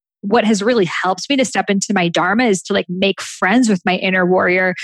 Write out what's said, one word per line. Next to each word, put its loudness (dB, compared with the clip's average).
what 2
has 2
really 2
helped -4
me 0
to 2
step -4
into -2
my 0
dharma 0
is 2
to, -6
like, 0
make -2
friends 0
with 0
my 0
inner 0
warrior. 2